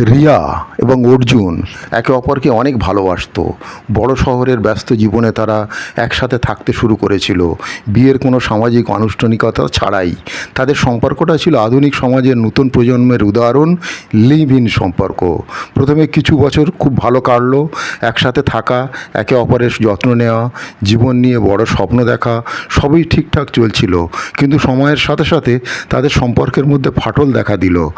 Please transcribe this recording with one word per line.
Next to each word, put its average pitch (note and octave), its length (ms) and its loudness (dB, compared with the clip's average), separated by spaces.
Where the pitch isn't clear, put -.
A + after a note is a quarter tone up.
রিয়া A#2+ 640 2
এবং B2+ 280 2
অর্জুন A#2+ 560 2
একে A#2 220 0
অপরকে C3+ 380 0
অনেক B2 280 0
ভালোবাসতো। F#2 760 -2
বড় A2 240 0
শহরের B2+ 440 0
ব্যস্ত G#2+ 320 -2
জীবনে A2 400 2
তারা G#2+ 360 -2
একসাথে A#2+ 420 -2
থাকতে - 340 -4
শুরু A2 240 0
করেছিল, F#2 560 0
বিয়ের B2+ 320 4
কোনো B2+ 220 0
সামাজিক A#2 500 0
আনুষ্ঠানিকতা A2 800 0
ছাড়াই। F#2 420 -2
তাদের C3 200 0
সম্পর্কটা C3+ 600 0
ছিল D3+ 200 0
আধুনিক C3 380 2
সমাজের B2+ 440 2
নতুন A#2 300 0
প্রজন্মের B2 540 2
উদাহরণ, A#2+ 540 2
লিভ C3 380 4
ইন B2 160 4
সম্পর্ক। F#2 680 -2
প্রথমে D3 320 2
কিছু D3+ 320 0
বছর C#3+ 400 2
খুব C#3 180 0
ভালো A#2+ 240 0
কাটলো, B2+ 480 2
একসাথে B2 420 -2
থাকা, B2+ 460 -2
একে A2 200 0
অপরের A#2+ 360 2
যত্ন A2 340 0
নেওয়া, A#2 360 0
জীবন A2+ 340 2
নিয়ে B2 220 2
বড় G2+ 260 2
স্বপ্ন A2+ 400 0
দেখা, A#2 380 -2
সবই D3+ 340 2
ঠিকঠাক - 460 -2
চলছিল। G2 560 0
কিন্তু C#3+ 200 2
সময়ের C3+ 380 0
সাথে D3 280 -2
সাথে B2+ 360 0
তাদের C3 200 0
সম্পর্কের C3 560 0
মধ্যে C#3 240 0
ফাটল C3 420 0
দেখা G#2+ 240 0
দিল। F2+ 420 0